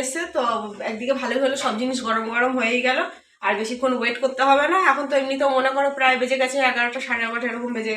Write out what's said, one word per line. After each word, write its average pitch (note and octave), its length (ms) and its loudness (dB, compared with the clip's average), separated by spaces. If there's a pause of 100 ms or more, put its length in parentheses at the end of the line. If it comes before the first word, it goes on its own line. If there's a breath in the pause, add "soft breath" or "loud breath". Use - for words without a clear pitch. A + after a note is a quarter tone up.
এসেছে। E4 200 -4 (140)
তো D4 60 0 (480)
একদিকে A#3+ 320 -2
ভালোই A#3+ 220 -2
হলো, C4+ 200 2
সব A#3+ 180 0
জিনিস B3+ 160 -2 (100)
গরম A3+ 260 0
গরম B3 260 2
হয়েই A#3+ 280 2
গেল, C4 120 2 (460 loud breath)
আর G3+ 160 2
বেশিক্ষণ B3 380 -2
ওয়েট A#3 240 -2
করতে B3+ 260 0
হবে C#4+ 240 6
না। F#4+ 40 4 (140)
এখন C#4+ 180 0
তো C#4+ 120 -4
এমনিতেও C4+ 360 0
মনে C4 180 2
করো C#4 220 2
প্রায় C4 240 4
বেজে B3+ 200 0
গেছে B3+ 160 0 (120)
এগারোটা, A#3+ 380 -2
সাড়ে A#3 180 -2
এগারোটা A#3 260 -4
এরকম A#3+ 260 -6
বেজে A3 200 -4